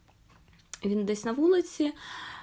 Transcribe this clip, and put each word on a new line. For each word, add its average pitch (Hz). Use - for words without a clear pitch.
Він 202
десь 208
на 226
вулиці. 311